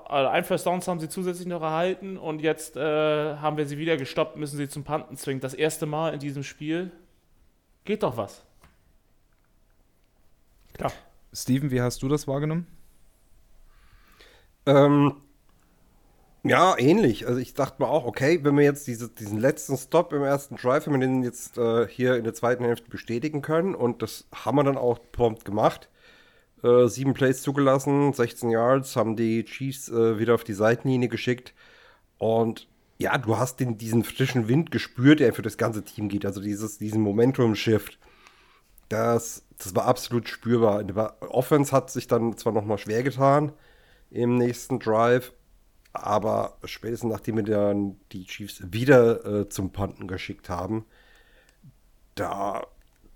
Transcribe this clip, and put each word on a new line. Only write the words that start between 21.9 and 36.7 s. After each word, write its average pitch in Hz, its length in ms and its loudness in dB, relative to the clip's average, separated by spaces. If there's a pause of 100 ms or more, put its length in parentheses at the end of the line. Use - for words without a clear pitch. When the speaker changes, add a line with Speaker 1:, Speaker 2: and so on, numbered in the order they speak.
Speaker 3:
in 110 80 -4
der 110 80 -4
zweiten 123 320 0
Hälfte 120 240 -2
bestätigen 139 520 -2
können, 165 340 0
und 123 260 0
das - 320 -8
haben 117 240 0
wir 147 60 4
dann 139 140 2
auch 120 220 0 (140)
prompt 113 320 0
gemacht, 107 440 0 (760)
äh, 123 240 8
sieben 131 260 0
Plays 135 300 0
zugelassen, 139 680 2
sechzehn 120 380 -2
Yards, 123 460 2
haben 110 200 0
die 113 300 0
Chiefs, - 440 -10
äh, 113 300 2
wieder 113 140 4
auf 110 100 2
die 110 100 -8
Seitenlinie 117 540 2
geschickt 120 460 -4 (640)
und 113 500 0 (300)
ja, 110 200 0
du 110 200 0
hast 127 220 -4
den, 120 180 -2
diesen 113 260 0
frischen 127 440 -2
Wind 151 240 2
gespürt, 139 480 4
der 117 140 4
für - 80 -8
das 104 160 -6
ganze 107 260 -2
Team 104 260 -8
geht, 98 160 -4
also 98 160 -6
dieses, 104 360 -6